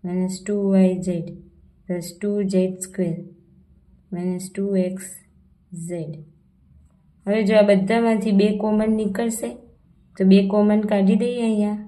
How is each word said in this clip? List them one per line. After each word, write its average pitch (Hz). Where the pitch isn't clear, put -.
માઇનસ 185
ટુ 208
વાય 185
ઝેડ 170
પ્લસ 175
ટુ 208
ઝેડ 185
સ્ક્વેર 165
માઇનસ 180
ટુ 196
એક્સ 190
ઝેડ. 160
હવે 214
જો 220
આ 208
બધામાંથી 214
બે 208
કોમન 214
નીકળશે 226
તો 196
બે 196
કોમન 208
કાઢી 196
દઈએ 240
અહીંયા. 208